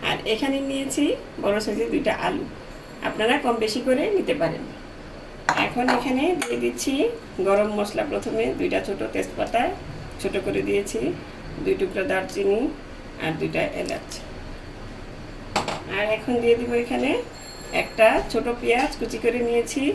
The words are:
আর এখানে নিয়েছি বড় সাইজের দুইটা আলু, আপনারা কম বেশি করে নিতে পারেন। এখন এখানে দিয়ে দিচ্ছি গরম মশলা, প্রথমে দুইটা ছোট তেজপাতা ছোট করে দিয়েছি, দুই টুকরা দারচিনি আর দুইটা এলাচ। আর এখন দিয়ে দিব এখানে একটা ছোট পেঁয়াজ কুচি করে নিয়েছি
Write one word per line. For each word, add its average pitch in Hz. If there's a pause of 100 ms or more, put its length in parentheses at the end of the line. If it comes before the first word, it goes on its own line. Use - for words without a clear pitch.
আর - (160)
এখানে 269 (120)
নিয়েছি 269 (400)
বড় 202
সাইজের 233
দুইটা - (140)
আলু, - (640)
আপনারা 226 (100)
কম 240 (100)
বেশি 247
করে 262 (140)
নিতে -
পারেন। 160 (1040)
এখন 247 (120)
এখানে 262 (180)
দিয়ে 240
দিচ্ছি 247 (540)
গরম 208
মশলা, 208
প্রথমে 220 (160)
দুইটা -
ছোট - (140)
তেজপাতা - (600)
ছোট 381 (100)
করে 196
দিয়েছি, 202 (640)
দুই 190
টুকরা 190
দারচিনি 196 (640)
আর 160
দুইটা 160 (200)
এলাচ। - (1900)
আর 208 (100)
এখন 240 (100)
দিয়ে 233
দিব 240 (120)
এখানে 247 (720)
একটা - (240)
ছোট 226 (160)
পেঁয়াজ 247
কুচি 226
করে 240
নিয়েছি 233 (120)